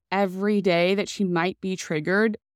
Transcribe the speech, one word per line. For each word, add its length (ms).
every 500
day 360
that 120
she 140
might 380
be 160
triggered 600